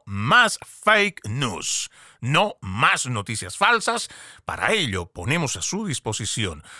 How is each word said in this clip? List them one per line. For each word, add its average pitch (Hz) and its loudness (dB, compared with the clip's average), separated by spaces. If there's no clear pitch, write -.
más 139 2
fake 208 2
news, 110 -4
no 156 2
más 135 2
noticias 104 -6
falsas. 226 2
Para - 0
ello 113 0
ponemos 139 -2
a 85 -8
su 208 -4
disposición 107 -4